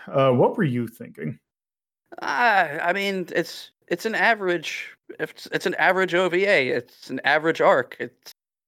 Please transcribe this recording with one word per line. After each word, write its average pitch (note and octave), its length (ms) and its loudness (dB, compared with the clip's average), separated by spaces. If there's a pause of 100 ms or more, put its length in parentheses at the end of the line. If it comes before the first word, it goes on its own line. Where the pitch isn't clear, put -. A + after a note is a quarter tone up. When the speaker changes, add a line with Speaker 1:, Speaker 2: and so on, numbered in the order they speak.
Speaker 1:
Uh, C3+ 260 2
what C3 240 2
were G#3 80 0
you A#2+ 220 -2
thinking? - 520 -12 (840)
Speaker 2:
Uh, F#3+ 600 0
I F3 100 0
mean, G3 420 -2
it's, - 380 -6 (160)
it's F3 180 -4
an A3 80 -4
average, F#3 800 -2 (240)
it's, - 340 -10
it's - 140 -2
an - 100 -2
average F3+ 380 2
O F3+ 140 2
V F3+ 180 0
A. D#3 220 4
It's - 420 -6
an C3 140 -6
average D#3 360 2
arc. D3+ 380 2
It's, - 340 -12 (360)